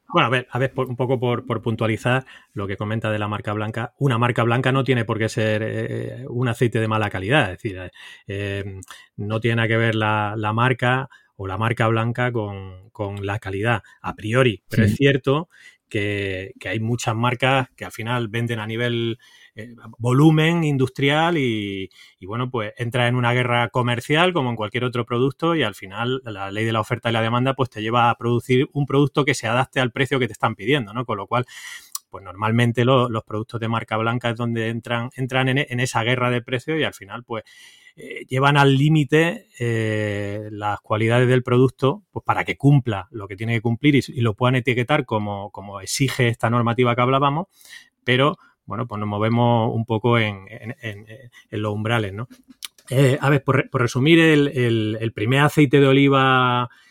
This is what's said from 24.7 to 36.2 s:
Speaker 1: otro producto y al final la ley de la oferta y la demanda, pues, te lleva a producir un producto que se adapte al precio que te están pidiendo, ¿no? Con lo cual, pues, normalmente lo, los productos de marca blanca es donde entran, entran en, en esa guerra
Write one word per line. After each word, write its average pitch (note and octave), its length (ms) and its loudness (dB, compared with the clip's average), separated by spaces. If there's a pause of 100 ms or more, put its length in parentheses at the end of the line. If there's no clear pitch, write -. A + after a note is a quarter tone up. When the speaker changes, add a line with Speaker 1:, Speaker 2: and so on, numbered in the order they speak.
Speaker 1:
otro A#2+ 220 -2
producto C#3 500 0
y D3 80 2
al G#2 120 -4
final A#2 500 -6
la G2 260 -8
ley A2 140 -2
de A2+ 80 0
la A2 80 0
oferta A#2 280 -4
y A2 40 0
la A2+ 80 2
demanda, B2 320 0
pues, C3 160 -2
te G#2+ 120 -12
lleva A#2+ 280 2
a A2+ 80 0
producir A#2+ 560 0
un C#3 120 -2
producto C#3+ 380 2
que C3+ 100 0
se A#2 140 -6
adapte B2+ 320 -2
al B2 140 -2
precio C3+ 260 0
que A#2+ 80 0
te - 60 -8
están A2+ 220 -2
pidiendo, G#2+ 380 -2
¿no? A#2+ 120 -6
Con A2+ 120 -4
lo G2 80 -8
cual, A#2+ 200 -2 (640)
pues, F#2 120 -16
normalmente A2 640 0
lo, B2 260 4
los A2 140 -4
productos A2 380 -8
de A2+ 80 -4
marca A2+ 260 -4
blanca A#2 360 -2
es A2 40 -4
donde A#2 320 -4
entran, A#2 480 -6
entran C3 320 -2
en, C3 120 0
en B2 200 -4
esa B2 240 0
guerra B2 260 0